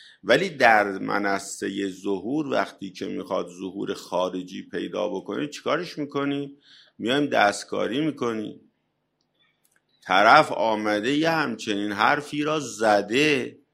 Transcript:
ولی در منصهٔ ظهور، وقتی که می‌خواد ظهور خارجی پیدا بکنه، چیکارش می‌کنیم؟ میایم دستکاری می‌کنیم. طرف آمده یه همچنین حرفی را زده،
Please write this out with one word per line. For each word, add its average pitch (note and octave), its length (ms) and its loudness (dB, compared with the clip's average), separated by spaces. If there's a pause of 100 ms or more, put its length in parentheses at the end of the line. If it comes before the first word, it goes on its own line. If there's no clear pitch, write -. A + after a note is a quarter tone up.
(220)
ولی D#3 260 4
در A#2 340 6
منصهٔ G2 1040 -4
ظهور، G2+ 580 -4
وقتی G2+ 440 -4
که G2 140 -12
می‌خواد F#2+ 420 -6
ظهور F#2+ 460 -8
خارجی F#2 680 -6
پیدا F#2+ 480 -6
بکنه، G2+ 380 -8
چیکارش D3+ 500 -6
می‌کنیم؟ C#3+ 600 -6 (400)
میایم B2+ 280 0
دستکاری G#2 800 0
می‌کنیم. A2+ 540 -6 (1500)
طرف A#2+ 460 8
آمده G#2+ 680 0
یه D#3+ 120 0
همچنین A2+ 640 -2
حرفی C#3+ 520 0
را D#3 160 -2
زده، A#2 1000 0 (140)